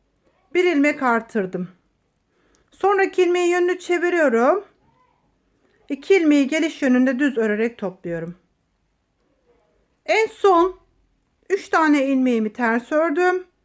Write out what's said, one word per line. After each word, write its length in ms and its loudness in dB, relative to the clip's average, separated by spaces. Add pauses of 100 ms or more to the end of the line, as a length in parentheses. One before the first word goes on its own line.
(540)
Bir 100 2
ilmek 380 0
artırdım. 680 -4 (1000)
Sonraki 520 0
ilmeğin 280 2
yönünü 280 0
çeviriyorum. 840 0 (1200)
İki 260 -2
ilmeği 340 2
geliş 340 -4
yönünde 360 2
düz 200 -2
örerek 400 -2
topluyorum. 560 -10 (1700)
En 200 0
son 540 2 (720)
üç 180 -4
tane 380 2
ilmeğimi 460 0
ters 400 -2
ördüm. 540 0 (180)